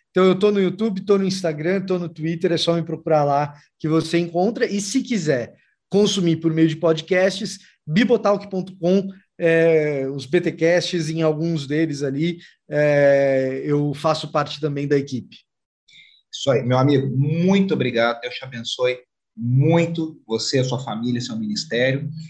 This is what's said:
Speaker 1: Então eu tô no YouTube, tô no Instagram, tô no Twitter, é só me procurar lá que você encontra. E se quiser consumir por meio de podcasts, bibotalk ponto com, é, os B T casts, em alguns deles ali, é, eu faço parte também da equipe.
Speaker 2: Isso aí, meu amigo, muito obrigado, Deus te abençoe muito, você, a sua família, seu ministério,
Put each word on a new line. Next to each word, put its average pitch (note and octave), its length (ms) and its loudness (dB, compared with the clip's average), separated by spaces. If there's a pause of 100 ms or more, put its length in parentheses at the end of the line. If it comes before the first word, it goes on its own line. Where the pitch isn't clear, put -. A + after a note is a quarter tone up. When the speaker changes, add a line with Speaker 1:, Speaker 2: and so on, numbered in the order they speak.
(100)
Speaker 1:
Então F#3 140 4
eu F#3 120 6
tô G#3 140 4
no G3+ 100 2
YouTube, F#3+ 440 -2
tô G3+ 140 4
no F#3+ 80 0
Instagram, F3+ 560 -2
tô F#3 160 -2
no E3+ 100 -6
Twitter, E3 440 -4
é E3+ 40 2
só E3+ 180 0
me E3+ 80 0
procurar D#3+ 400 0
lá C#3+ 320 0 (240)
que - 80 -6
você D#3+ 320 0
encontra. F3 480 0
E G3+ 140 -2
se C4 220 -2
quiser D3 520 -2 (360)
consumir F#3+ 460 2
por D#3+ 180 0
meio D#3+ 140 4
de D3+ 80 -2
podcasts, F#3 840 0 (280)
bibotalk G#3 640 2
ponto F#3 280 -6
com, F#3 280 2 (320)
é, D#3+ 680 2
os C#3 160 -8
B D3+ 160 0
T F3 120 0
casts, E3 580 0
em D#3+ 100 -4
alguns D#3 460 0
deles D3 360 -2
ali, D#3 360 -2 (300)
é, C#3 960 2
eu D3 300 0
faço D#3 380 -2
parte D3 260 -2
também C#3+ 300 -4
da C#3+ 80 2
equipe. C3+ 400 -6 (960)
Speaker 2:
Isso - 180 -2
aí, A2+ 120 2
meu B2+ 160 2
amigo, C#3 360 4
muito E3+ 600 2
obrigado, A#2 480 0
Deus A#2+ 120 -8
te - 100 -14
abençoe B2 540 -4 (380)
muito, D#3+ 880 0
você, A2+ 320 -2
a B2+ 60 2
sua A#2 160 -4
família, A#2+ 400 -4
seu A2 180 -8
ministério, B2 720 -4 (200)